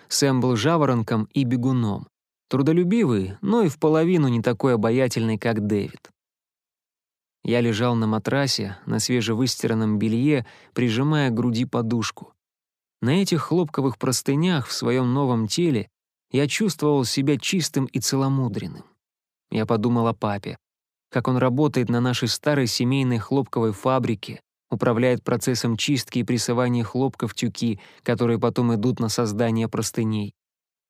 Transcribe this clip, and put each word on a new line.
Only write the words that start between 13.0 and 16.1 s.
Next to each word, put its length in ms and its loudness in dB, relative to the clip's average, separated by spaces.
На 200 2
этих 220 0
хлопковых 540 0
простынях 720 0
в 60 -8
своем 400 0
новом 340 0
теле 420 0